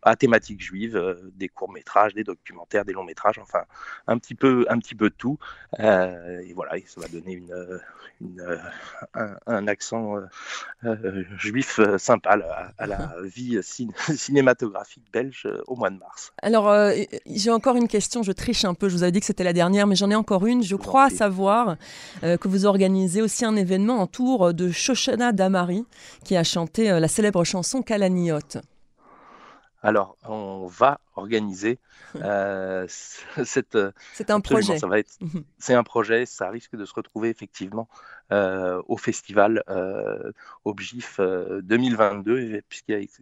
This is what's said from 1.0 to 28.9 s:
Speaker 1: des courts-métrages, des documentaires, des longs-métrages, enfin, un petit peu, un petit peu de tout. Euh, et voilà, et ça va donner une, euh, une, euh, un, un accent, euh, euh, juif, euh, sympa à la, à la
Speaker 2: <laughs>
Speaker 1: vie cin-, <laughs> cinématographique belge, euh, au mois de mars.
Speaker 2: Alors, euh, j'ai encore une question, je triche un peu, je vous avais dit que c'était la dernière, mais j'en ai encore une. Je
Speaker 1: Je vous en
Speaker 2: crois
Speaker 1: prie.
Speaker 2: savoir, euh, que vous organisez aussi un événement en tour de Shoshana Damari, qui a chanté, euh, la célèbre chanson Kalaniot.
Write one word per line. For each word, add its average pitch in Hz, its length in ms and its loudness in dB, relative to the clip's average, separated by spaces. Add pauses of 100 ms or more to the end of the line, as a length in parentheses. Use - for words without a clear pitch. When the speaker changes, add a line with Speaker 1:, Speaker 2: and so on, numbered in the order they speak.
Speaker 1:
des 95 140 -8
courts-métrages, 98 640 0
des 107 80 -4
documentaires, 92 640 -6
des 98 80 -8
longs-métrages, 92 480 -2
enfin, 87 240 -6 (420)
un 110 100 0
petit 117 200 -10
peu, 127 340 4
un 117 80 2
petit - 160 -8
peu 107 160 2
de - 40 -20
tout. 139 240 -6 (420)
Euh, 90 580 2
et 90 160 -14
voilà, 82 240 -8
et 95 80 -12
ça - 140 -20
va 80 80 -14
donner 85 240 -12
une, 87 200 -14
euh, 90 260 -12 (420)
une, 90 200 -14
euh, 87 180 -6 (560)
un, 104 220 -8 (100)
un 104 200 -2
accent, 107 500 -4
euh, 95 100 -10 (580)
euh, 107 400 -4 (120)
juif, 110 440 -2
euh, 101 180 6
sympa 104 320 2
à 104 60 8
la, 85 420 -6
à - 80 -8
la 95 320 -6
Speaker 2:
<laughs> 92 60 -12
Speaker 1:
vie 120 360 -4
cin-, 110 320 -10
<laughs> - 240 -4
cinématographique 123 960 2
belge, 127 340 -6
euh, 101 200 -6
au 127 80 -8
mois 107 160 -2
de 95 80 -12
mars. - 340 -20 (100)
Speaker 2:
Alors, 208 260 4
euh, 208 260 6 (320)
j'ai 208 240 -2
encore 233 240 2
une 233 140 2
question, 220 340 -2
je 190 100 -2
triche - 320 -2
un 180 100 0
peu, 202 140 0
je 180 60 0
vous 175 80 2
avais 180 100 2
dit 185 80 4
que - 60 -8
c'était 185 180 -2
la 180 80 2
dernière, 185 360 4
mais 190 80 4
j'en 202 140 4
ai 214 60 4
encore 208 300 2
une. 247 160 4
Je 180 60 -2
Speaker 1:
Je 196 80 -2
vous 196 40 -4
en - 40 -14
Speaker 2:
crois 269 220 6
Speaker 1:
prie. - 100 2
Speaker 2:
savoir, 196 600 2 (460)
euh, 175 140 2
que 202 120 -2
vous 196 180 4
organisez 190 560 4
aussi 220 240 0
un 220 100 2
événement 196 420 2
en 190 80 2
tour 247 460 2
de 175 180 0
Shoshana 240 640 0
Damari, 190 540 2 (360)
qui 185 140 0
a 170 80 4
chanté, 185 460 0
euh, 170 100 6
la 160 80 4
célèbre 202 360 2
chanson 190 360 -4
Kalaniot. 180 800 0 (1200)